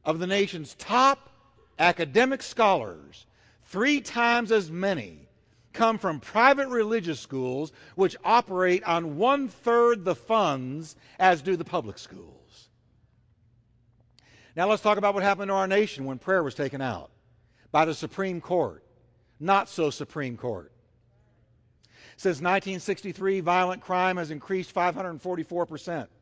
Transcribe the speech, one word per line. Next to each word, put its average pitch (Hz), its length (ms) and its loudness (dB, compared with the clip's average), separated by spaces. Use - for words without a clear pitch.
of 160 140 -2
the 180 80 -4
nation's 190 480 -2
top 262 540 2
academic 175 640 2
scholars, 107 840 0
three 269 340 0
times 233 500 0
as 196 200 2
many 156 580 -4
come 226 240 2
from 160 200 -4
private 269 500 4
religious 214 520 -2
schools, 131 500 -6
which 185 300 2
operate 185 580 2
on 165 340 -2
one-third 240 880 2
the 175 100 0
funds 156 840 -2
as 180 220 6
do 185 120 0
the 165 100 -4
public 120 340 -6
schools. - 720 -20
Now 180 120 2
let's 214 140 2
talk 208 160 4
about 202 160 2
what 196 80 0
happened 196 280 0
to 196 40 0
our 190 140 2
nation 196 360 0
when 131 140 -6
prayer 185 240 0
was 135 120 -4
taken 139 260 -4
out 101 300 -6
by 156 140 4
the 160 100 0
Supreme 185 460 -6
Court. 135 420 -2
Not 196 280 2
so 156 220 -2
Supreme 131 460 -8
Court. 101 360 -8
Since 165 240 -2
nineteen 185 400 0
sixty-three, 190 580 -4
violent 180 420 0
crime 185 360 0
has 160 160 -6
increased 180 400 -6
five 175 240 0
hundred 175 260 -10
forty-four 175 420 -4
percent. 156 460 -8